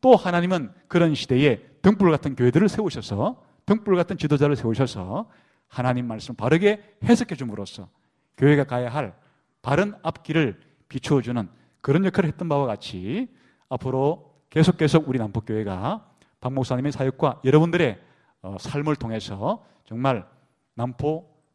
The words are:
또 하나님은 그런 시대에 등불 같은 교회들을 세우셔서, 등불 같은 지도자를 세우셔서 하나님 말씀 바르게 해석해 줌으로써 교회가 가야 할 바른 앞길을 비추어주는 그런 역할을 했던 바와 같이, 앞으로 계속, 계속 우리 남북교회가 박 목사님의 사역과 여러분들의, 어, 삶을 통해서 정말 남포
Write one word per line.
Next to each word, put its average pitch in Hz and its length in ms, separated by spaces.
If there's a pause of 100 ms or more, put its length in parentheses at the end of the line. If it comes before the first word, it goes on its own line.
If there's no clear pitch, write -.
또 254 140
하나님은 175 560 (160)
그런 165 280
시대에 127 460 (200)
등불 196 300
같은 139 240
교회들을 123 320
세우셔서, 165 720 (240)
등불 208 300
같은 175 220
지도자를 147 380
세우셔서 117 760 (400)
하나님 123 380
말씀 113 280
바르게 190 680
해석해 233 320
줌으로써 107 520 (500)
교회가 143 280
가야 123 240
할 117 260 (460)
바른 175 400
앞길을 156 580 (300)
비추어주는 120 580 (320)
그런 156 260
역할을 185 240
했던 165 200
바와 143 160
같이, 110 600 (420)
앞으로 131 640 (160)
계속, 160 280
계속 156 300
우리 127 120
남북교회가 110 920 (320)
박 127 120
목사님의 131 380
사역과 131 540
여러분들의, 151 560 (400)
어, 95 180
삶을 143 360
통해서 113 680 (220)
정말 120 420 (460)
남포 127 560 (240)